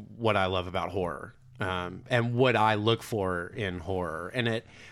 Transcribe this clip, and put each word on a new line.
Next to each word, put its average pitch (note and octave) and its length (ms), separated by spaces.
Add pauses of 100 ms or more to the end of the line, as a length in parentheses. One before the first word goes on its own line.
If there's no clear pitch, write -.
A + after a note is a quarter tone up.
(180)
what A2 200
I F#2+ 80
love F#2 220
about F2 220
horror, F2 440 (260)
um, F#2 500
and A#2+ 260
what B2 200
I A2 200
look A2+ 280
for F#2 440
in F#2+ 320
horror. F2 540
And A#2+ 140
it A2+ 180 (260)